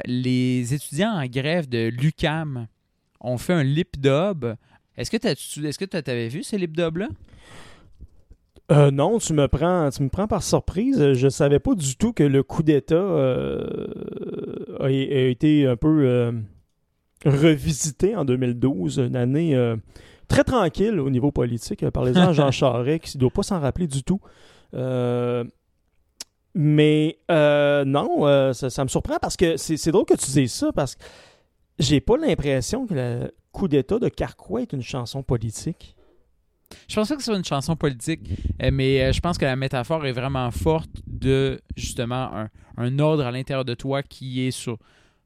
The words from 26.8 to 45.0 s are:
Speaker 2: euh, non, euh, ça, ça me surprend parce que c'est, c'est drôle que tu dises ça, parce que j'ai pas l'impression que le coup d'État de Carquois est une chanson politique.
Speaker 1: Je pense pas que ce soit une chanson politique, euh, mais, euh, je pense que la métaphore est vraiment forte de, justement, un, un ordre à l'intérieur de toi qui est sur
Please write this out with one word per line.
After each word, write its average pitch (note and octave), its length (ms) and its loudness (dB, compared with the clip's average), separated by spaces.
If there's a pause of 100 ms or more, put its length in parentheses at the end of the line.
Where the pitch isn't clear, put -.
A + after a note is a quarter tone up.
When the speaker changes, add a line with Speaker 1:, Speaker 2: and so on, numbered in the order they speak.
Speaker 2:
euh, D3 540 4
non, D#3+ 420 0
euh, C3+ 280 4
ça, B2+ 160 -6
ça C#3+ 120 -4
me C3+ 60 -2
surprend C4 320 -2
parce - 160 -6
que E3 220 2
c'est, - 180 -4
c'est E3 160 -2
drôle A3+ 140 4
que F4+ 100 4
tu - 140 -4
dises C3 220 2
ça, D4+ 200 -2
parce C#3+ 220 -2
que - 100 -20 (760)
j'ai C#3+ 220 2
pas A3 160 2
l'impression E3 680 0
que G3 80 -4
le B2 400 -4 (180)
coup - 160 -2
d'État C#3+ 300 2
de A#3 100 0
Carquois - 540 -6
est A#3+ 100 -10
une C3+ 100 -6
chanson C3 400 -8
politique. A#2 720 -6 (920)
Speaker 1:
Je - 80 -8
pense G#3+ 120 0
pas D4+ 80 -2
que C4+ 60 -10
ce - 40 -8
soit A3 100 -2
une F3+ 80 -4
chanson D3+ 320 -2
politique, D3 440 -4 (420)
euh, B2+ 100 2
mais, C3+ 300 2
euh, C3 100 2
je - 80 -2
pense F3 160 -2
que - 80 -2
la C3+ 100 0
métaphore C3+ 520 -4
est C3 60 -2
vraiment B2+ 380 -4
forte D#3+ 400 -2 (160)
de, C3+ 540 0 (160)
justement, B2 580 -6
un, G#2+ 140 -8 (300)
un B2 200 -2
ordre D3+ 260 2
à A#2+ 60 -4
l'intérieur C3 340 -4
de B2 100 -4
toi C3+ 280 -4
qui B2+ 440 -6
est C3 40 0
sur A#2+ 280 -6 (480)